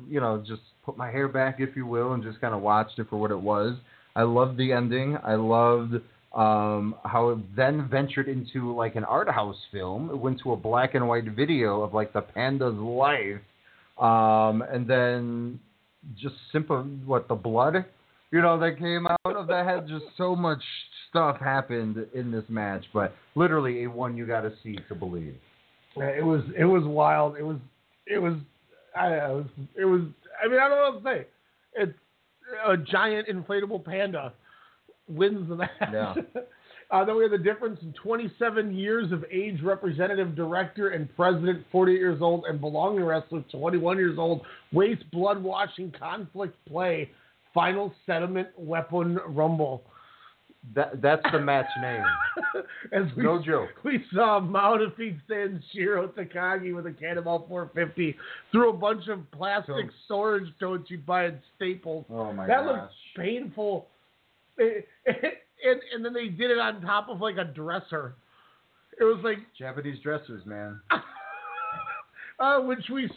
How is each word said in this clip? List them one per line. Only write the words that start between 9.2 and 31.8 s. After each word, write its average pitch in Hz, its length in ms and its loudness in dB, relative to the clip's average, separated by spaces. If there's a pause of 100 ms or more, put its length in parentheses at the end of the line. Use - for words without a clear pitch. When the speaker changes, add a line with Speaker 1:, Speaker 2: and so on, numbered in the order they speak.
Speaker 1:
house 107 300 -2 (140)
film. 101 380 -6
It 147 60 -4
went 127 280 -2
to 127 80 0
a 113 40 2
black 117 380 2
and 120 140 2
white 117 160 2
video 110 580 2
of, 101 100 -2
like, 107 200 0
the 104 100 0
panda's 131 540 0
life, 117 640 0 (580)
um, 110 640 6
and 123 240 -4
then 123 720 2 (580)
just 135 200 -8 (160)
simple, 151 300 0 (220)
what, 131 220 2
the 120 80 -2
blood, 120 500 2 (460)
you 165 100 4
know, 170 200 6
that 160 180 2
came 170 300 -2
out 175 280 0
of 185 120 -4
the 180 160 2
head. 180 240 -2
Just 156 160 -8 (120)
so 180 200 0
much 165 260 0 (480)
stuff 151 300 2
happened 120 760 -2
in 123 160 -4
this 113 180 -2
match, 101 360 -4 (100)
but 101 180 2 (220)
literally 143 480 2
a 123 80 -4
one 120 260 -4
you 117 100 -6
gotta 110 260 -2 (100)
see 104 160 -10 (100)
to 104 60 -10
believe. 82 400 -8 (640)
Speaker 2:
Yeah, 135 140 -2
it 147 140 -2
was, 160 180 4 (140)
it 160 80 4
was 180 200 6
wild. 151 520 4
It 147 60 -8
was, 156 160 -6 (480)
it 202 120 -2
was, 170 160 0 (600)
I, 180 180 2
it 147 200 0
was, 143 120 -4 (300)
it 190 80 0
was, 185 180 6 (400)
I 226 60 0
mean, 254 120 4
I 277 80 6
don't 285 100 4
know 269 220 2
what - 20 -14 (100)
to 202 100 -2
say. - 40 -16 (480)
It's 185 240 -2 (680)